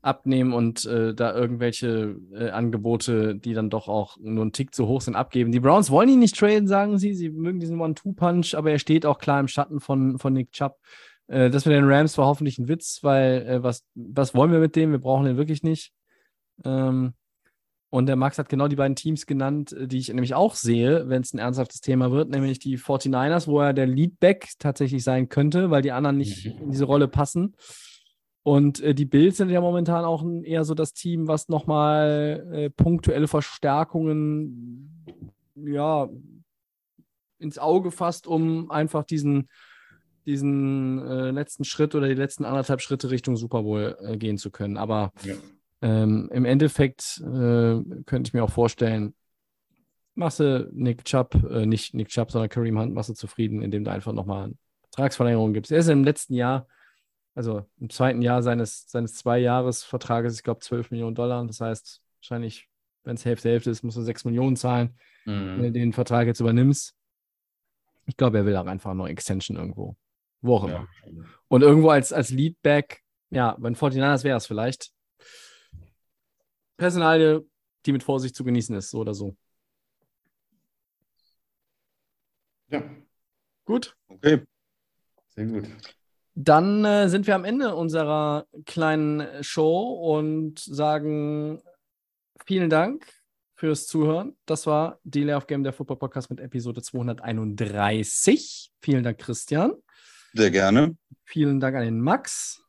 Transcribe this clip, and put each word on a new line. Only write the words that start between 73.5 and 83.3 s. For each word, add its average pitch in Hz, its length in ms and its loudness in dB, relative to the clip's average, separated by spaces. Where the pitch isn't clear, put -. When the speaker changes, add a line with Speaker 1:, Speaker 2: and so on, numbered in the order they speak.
Speaker 1:
bei 117 100 -8
den 120 80 -4
forty-niners 135 480 0
wäre 135 140 0
es - 80 -6
vielleicht. 113 460 -6
Personalie, 160 640 4
die 139 60 2
mit 131 100 -2
Vorsicht 131 320 -4
zu - 80 -10
genießen 120 320 -2
ist, 98 160 -10
so 113 80 -8
oder 107 160 -6
so. 101 200 -12
Speaker 2:
Ja. 143 160 -6